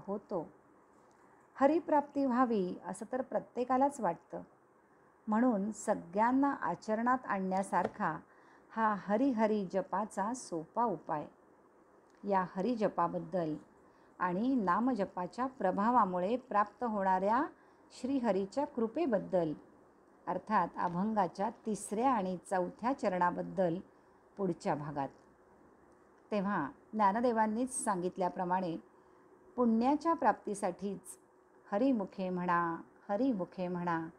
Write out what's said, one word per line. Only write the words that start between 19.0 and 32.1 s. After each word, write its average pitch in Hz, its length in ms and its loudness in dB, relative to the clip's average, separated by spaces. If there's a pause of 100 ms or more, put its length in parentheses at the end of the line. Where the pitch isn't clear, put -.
अर्थात 190 500 0
अभंगाच्या 190 760 -2
तिसऱ्या 220 600 -2
आणि 185 240 -2 (140)
चौथ्या 185 420 -2
चरणाबद्दल 175 840 0 (580)
पुढच्या 185 380 -2
भागात. 147 340 -4 (1200)
तेव्हा 190 380 -2 (240)
ज्ञानदेवांनीच 220 920 2
सांगितल्याप्रमाणे 180 920 -2 (800)
पुण्याच्या 247 580 4
प्राप्तीसाठीच 196 1040 -2 (540)
हरिमुखे 208 560 0